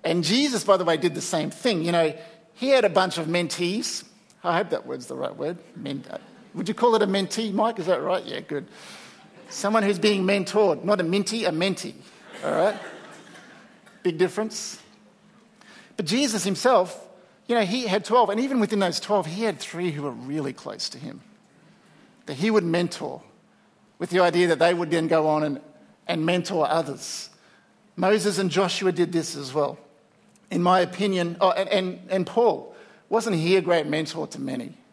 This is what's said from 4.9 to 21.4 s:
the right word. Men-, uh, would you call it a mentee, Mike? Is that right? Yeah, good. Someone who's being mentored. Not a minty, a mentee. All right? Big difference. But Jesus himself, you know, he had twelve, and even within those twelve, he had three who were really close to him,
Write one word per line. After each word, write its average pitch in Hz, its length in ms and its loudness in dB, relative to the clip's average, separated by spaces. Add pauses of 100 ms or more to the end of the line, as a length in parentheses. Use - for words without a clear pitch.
the 135 100 -10
right 135 180 -6
word. 170 240 -6 (180)
Men-, - 340 -8
uh, - 80 -10 (360)
would 165 140 -6
you 220 60 -4
call 233 200 4
it 220 80 4
a - 40 2
mentee, 196 460 -2
Mike? 220 260 0
Is 165 80 -6
that 170 160 2
right? 180 220 -2
Yeah, - 160 -8
good. 147 260 -8 (800)
Someone 214 340 0
who's 196 160 2
being 196 260 2
mentored. 185 600 2
Not 196 160 2
a 175 40 0
minty, 202 400 0
a 175 60 2
mentee. 170 440 -2 (500)
All - 80 -2
right? 190 240 2 (1300)
Big 165 160 0
difference. 196 600 -2 (1160)
But 185 100 -4
Jesus 220 380 0
himself, 196 640 2 (380)
you 233 80 0
know, 226 100 4
he 233 220 -2
had 190 180 0
twelve, 220 260 4
and 214 100 -2
even 269 200 0
within 214 180 0
those 180 220 0
twelve, 196 260 0
he 180 160 -6
had 196 160 -2
three 170 320 -4
who 147 120 -6
were 143 100 -6
really 135 420 -6
close - 360 -10
to - 80 -16
him, - 220 -14 (1040)